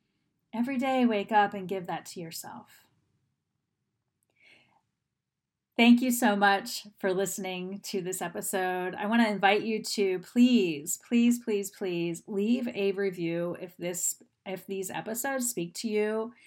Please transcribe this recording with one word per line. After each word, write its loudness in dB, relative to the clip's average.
Every -2
day, 2
wake 0
up 4
and -8
give -6
that -6
to -14
yourself. -16
Thank 8
you 0
so 2
much 2
for 0
listening -4
to -6
this -6
episode. -4
I -6
want 4
to 2
invite 2
you -2
to 0
please, 2
please, 4
please, -2
please -4
leave 0
a -2
review -4
if -14
this, -6
if -10
these -6
episodes -4
speak -6
to -6
you. -2